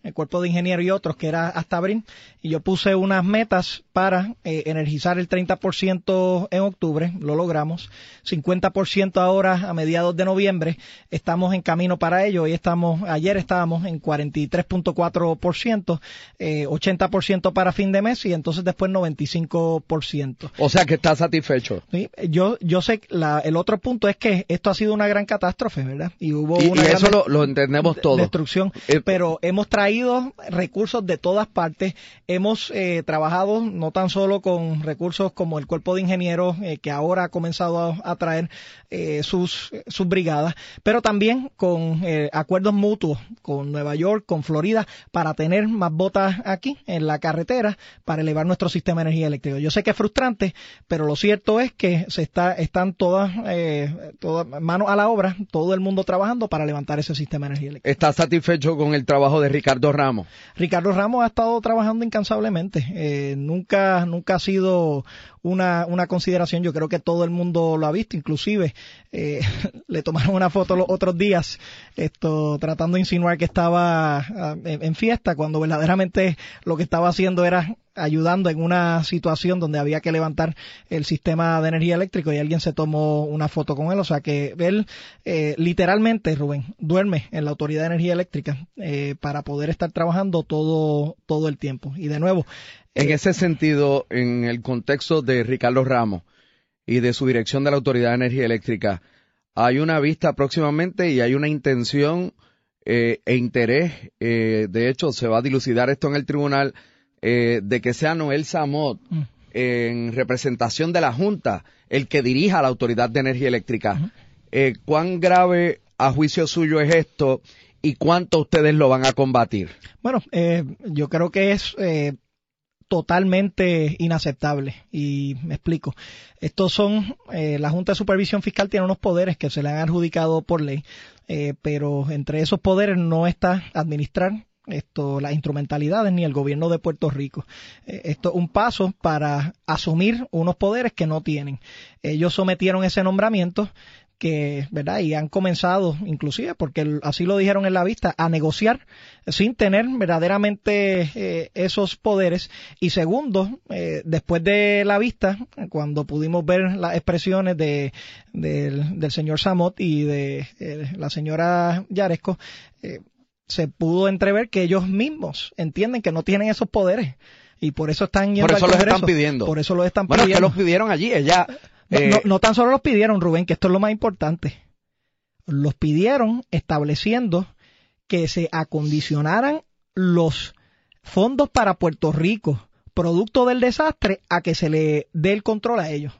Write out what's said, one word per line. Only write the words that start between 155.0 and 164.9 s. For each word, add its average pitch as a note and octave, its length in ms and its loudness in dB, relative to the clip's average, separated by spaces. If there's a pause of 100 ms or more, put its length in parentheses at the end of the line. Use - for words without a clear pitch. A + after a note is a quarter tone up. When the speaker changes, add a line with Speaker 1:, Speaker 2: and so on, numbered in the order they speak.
Speaker 1:
cuando D3 360 -4
pudimos D#3 400 -2
ver F#3 320 2
las E3+ 180 -4
expresiones F#3 640 0
de, D3 360 -2 (380)
del, D3 680 -4
del D3+ 120 -2
señor D#3 280 -2
Samot F3+ 400 0
y D3+ 240 0
de, C#3 440 -4 (120)
eh, D3 380 -10
la D3 120 -8
señora E3+ 800 -2
Yaresco, F#3 480 -2 (460)
eh, - 160 -12 (480)
se D#3+ 200 -4
pudo E3+ 400 0
entrever G3+ 420 0
que F#3+ 120 0
ellos F#3 260 2
mismos A#3 680 -4